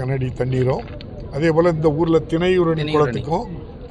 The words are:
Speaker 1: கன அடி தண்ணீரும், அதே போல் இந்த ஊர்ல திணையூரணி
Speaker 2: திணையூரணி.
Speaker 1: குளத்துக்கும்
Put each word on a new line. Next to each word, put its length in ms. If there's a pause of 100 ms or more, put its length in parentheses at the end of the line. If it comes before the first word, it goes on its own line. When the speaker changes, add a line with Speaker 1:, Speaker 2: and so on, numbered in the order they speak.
Speaker 1:
கன 160
அடி 120 (120)
தண்ணீரும், 420 (520)
அதே 200
போல் 220
இந்த 140 (100)
ஊர்ல 180 (120)
திணையூரணி 520
Speaker 2:
திணையூரணி. 120
Speaker 1:
குளத்துக்கும் 520 (440)